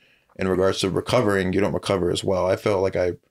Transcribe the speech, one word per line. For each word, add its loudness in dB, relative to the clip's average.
in -2
regards 2
to 0
recovering, 0
you 2
don't -2
recover 0
as -4
well. 0
I 2
felt 0
like -2
I 0